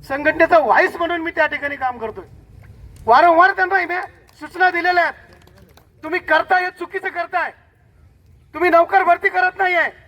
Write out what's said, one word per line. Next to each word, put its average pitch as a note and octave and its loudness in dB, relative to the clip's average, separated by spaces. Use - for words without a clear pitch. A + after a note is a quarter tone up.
संघटनेचा D#4 2
व्हॉइस C#4+ 2
म्हणून E4+ -4
मी E4+ -8
त्या D#4+ 0
ठिकाणी C#4+ -6
काम B3+ -6
करतोय. G#3 -12
वारंवार E4 6
त्यांना F#4+ -2
मी F4 -2
सूचना F4 -2
दिलेल्या F4 0
आहेत, D4 -4
तुम्ही D#4+ -6
करताय E4+ 0
हे F4+ -4
चुकीचं F#4 -10
करताय, E4+ -6
तुम्ही F4 0
नौकर E4+ 2
भरती F4 0
करत F#4 -2
नाहीये F4+ 0